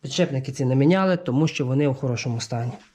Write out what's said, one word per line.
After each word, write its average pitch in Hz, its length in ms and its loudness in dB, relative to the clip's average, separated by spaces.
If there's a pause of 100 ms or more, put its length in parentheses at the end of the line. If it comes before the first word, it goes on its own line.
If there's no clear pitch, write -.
Підшипники 139 520 -2
ці 139 120 -4
не 127 100 2
міняли, 180 420 4
тому 151 320 0
що 143 180 -4
вони 139 200 2
у 135 80 2
хорошому 120 460 -4
стані. 120 320 -6 (220)